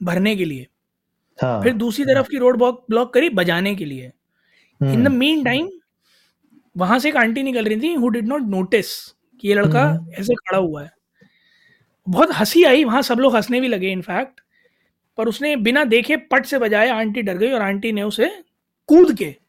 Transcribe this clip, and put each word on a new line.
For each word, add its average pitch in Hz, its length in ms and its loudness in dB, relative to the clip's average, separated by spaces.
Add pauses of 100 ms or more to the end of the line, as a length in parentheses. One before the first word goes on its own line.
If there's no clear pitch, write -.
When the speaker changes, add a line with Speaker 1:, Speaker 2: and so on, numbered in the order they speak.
Speaker 1:
भरने 185 340 0
के 180 80 -4
लिए, 131 220 -8 (760)
Speaker 2:
हाँ। 123 200 -2
Speaker 1:
फिर 247 100 4
दूसरी 233 320 -4
तरफ 269 260 2
की 294 80 -6
रोड 247 180 4
ब्लॉक, 247 340 0
ब्लॉक 240 240 0
करी 302 160 4
बजाने 185 440 0
के 196 100 -8
लिए। 131 280 -14 (680)
Speaker 2:
हम्म। 135 120 2
Speaker 1:
In 247 140 4
the 269 100 2
meantime, 285 500 0 (1080)
वहाँ 185 220 0
से 285 100 -2
एक 302 80 -2
आंटी 233 260 0
निकल 247 220 -2
रही 214 160 -2
थी, 330 160 -2
who 247 140 0
did 220 180 -2
not 285 140 -2
notice 196 680 -2 (300)
कि 202 80 -4
ये 202 60 2
लड़का 202 300 2
Speaker 2:
हम्म। 165 280 -2
Speaker 1:
ऐसे 208 220 -4
खड़ा 190 240 -4
हुआ 156 240 -4
है। - 100 -18 (1160)
बहुत 233 240 2
हंसी 330 320 4
आई, 254 200 6
वहाँ 247 180 0
सब 247 160 -2
लोग 254 180 2
हंसने 240 240 -2
भी 262 80 -2
लगे, 190 280 -4
in 180 60 -8
fact, 208 260 -6 (880)
पर 226 120 -2
उसने 285 280 -4
बिना 247 280 2
देखे 240 320 2
पट 262 300 -2
से 269 120 -2
बजाया, 226 360 2
आंटी 220 280 -4
डर 196 140 -4
गई 220 140 0
और 240 120 -2
आंटी 196 300 -4
ने 202 100 -4
उसे 285 420 -4 (420)
कूद 311 320 6
के 156 180 -8 (120)